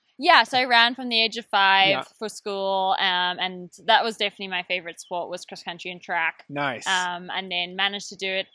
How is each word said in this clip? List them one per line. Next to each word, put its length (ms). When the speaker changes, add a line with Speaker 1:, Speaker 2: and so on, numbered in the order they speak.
Speaker 1:
Yeah, 260
so 140
I 60
ran 320
from 120
the 120
age 160
of 100
five 420
Speaker 2:
Yeah. 140
Speaker 1:
for 100
school, 720
um, 400
and 320
that 180
was 120
definitely 320
my 160
favorite 360
sport, 300
was 140
cross 200
country 280
and 100
track. 460
Speaker 2:
Nice. 380
Speaker 1:
Um, 460
and 180
then 260
managed 340
to 60
do 120
it 260